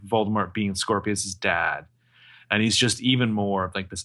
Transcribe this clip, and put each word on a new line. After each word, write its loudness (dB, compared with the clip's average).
Voldemort 2
being 0
Scorpius's -2
dad, -2
and 2
he's 2
just 2
even 2
more 0
of, -6
like, -4
this -10